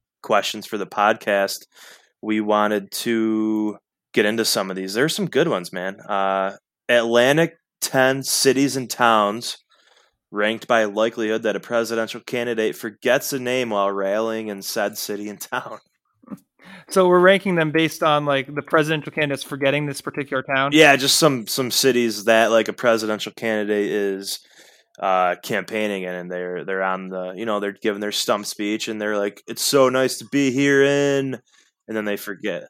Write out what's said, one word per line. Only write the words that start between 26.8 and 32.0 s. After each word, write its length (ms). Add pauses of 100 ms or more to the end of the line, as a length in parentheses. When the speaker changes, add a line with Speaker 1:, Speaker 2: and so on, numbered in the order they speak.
Speaker 1:
on 260
the, 260
you 100
know, 140
they're 220
giving 180
their 140
stump 320
speech, 420
and 140
they're 160
like, 300
"It's 140
so 280
nice 300
to 120
be 200
here 320
in," 560 (480)
and 100
then 80